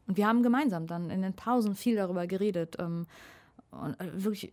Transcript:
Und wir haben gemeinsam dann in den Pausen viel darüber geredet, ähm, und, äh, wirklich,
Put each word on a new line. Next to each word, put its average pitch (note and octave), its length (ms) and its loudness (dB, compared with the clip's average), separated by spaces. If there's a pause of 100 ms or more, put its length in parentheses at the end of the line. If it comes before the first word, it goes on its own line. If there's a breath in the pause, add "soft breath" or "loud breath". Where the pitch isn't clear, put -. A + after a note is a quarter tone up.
Und G3 120 0
wir G#3 100 4
haben A#3 160 6
gemeinsam A#3 420 2
dann E3+ 240 -4
in F#3+ 120 -2
den F#3+ 120 -2
Pausen A3 400 0
viel A3+ 220 0
darüber F3+ 320 0
geredet, F#3 500 0
ähm, E3+ 280 -4 (680 loud breath)
und, - 280 -6
äh, F3+ 240 -6
wirklich, G#3 280 -4